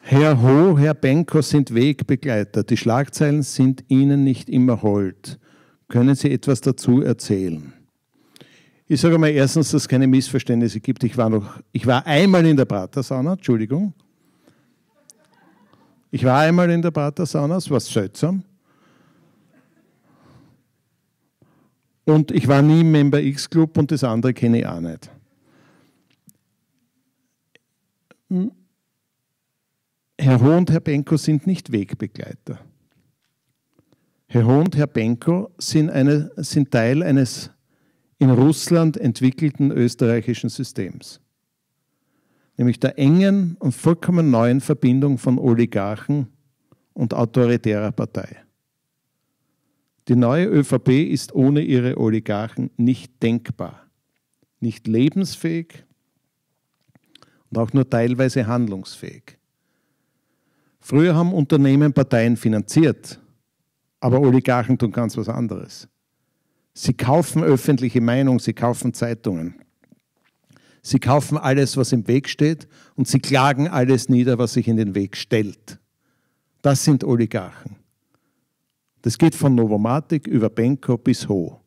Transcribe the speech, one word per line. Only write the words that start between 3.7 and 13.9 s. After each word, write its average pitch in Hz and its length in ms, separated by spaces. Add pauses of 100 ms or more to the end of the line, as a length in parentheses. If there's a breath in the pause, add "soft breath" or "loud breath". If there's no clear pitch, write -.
Ihnen 139 380
nicht 131 260
immer 127 320
hold. 101 560 (480 soft breath)
Können 131 300
Sie 143 160
etwas 131 280
dazu 127 400
erzählen? 90 720 (1160 soft breath)
Ich 151 120
sage 170 180
mal 156 100
erstens, 147 420
dass 151 120
es - 60
keine 135 200
Missverständnisse 123 720
gibt. 123 240
Ich 113 120
war 113 140
noch, 104 300 (100)
ich 117 160
war 127 220
einmal 175 360
in 160 120
der 131 80
Pratersauna, 127 680
Entschuldigung. 131 600 (2250 soft breath)